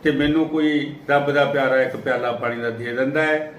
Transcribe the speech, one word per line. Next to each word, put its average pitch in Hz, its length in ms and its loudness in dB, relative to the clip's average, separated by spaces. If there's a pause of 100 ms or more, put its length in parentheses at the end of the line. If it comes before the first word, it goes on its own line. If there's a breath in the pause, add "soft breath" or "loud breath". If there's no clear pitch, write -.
ਤੇ 151 80 4
ਮੈਨੂੰ 147 340 2
ਕੋਈ 151 500 0 (140)
ਰੱਬ 143 220 2
ਦਾ 143 140 4
ਪਿਆਰਾ 131 360 2
ਇੱਕ 123 140 -2
ਪਿਆਲਾ 123 360 -2
ਪਾਣੀ 117 300 -4
ਦਾ 117 80 -2
ਦੇ 117 240 -6
ਦਿੰਦਾ 135 280 0
ਹੈ 156 380 0